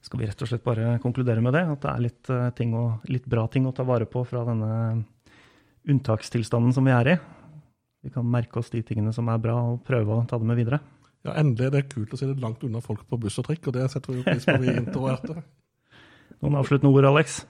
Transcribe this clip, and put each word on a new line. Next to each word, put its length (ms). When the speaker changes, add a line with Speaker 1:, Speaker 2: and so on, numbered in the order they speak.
Speaker 1:
Skal 160
vi 80
rett 160
og 80
slett 160
bare 360
konkludere 420
med 100
det, 80
at 80
det 80
er 160
litt, 260
eh, 140
ting 160
å, 320
litt 240
bra 180
ting 220
å 40
ta 120
vare 240
på 160
fra 220
denne 240
unntakstilstanden 880
som 120
vi 80
er 200
i? 20
Vi 80
kan 160
merke 320
oss 140
de 100
tingene 320
som 160
er 120
bra, 120
og 160
prøve 300
å 100
ta 160
dem 80
med 80
videre. 220
Speaker 2:
Ja, 160
endelig 300
er 80
det 160
kult 220
å 40
se 80
det 160
langt 240
unna 160
folk 240
på 160
buss 160
og 80
trikk, 240
og 60
det 160
setter 180
vi 80
jo 80
pris 220
på, 100
vi 160
introverter. 640
Speaker 1:
<laughs> 500
Noen 160
avsluttende 320
ord, 220
Alex? 380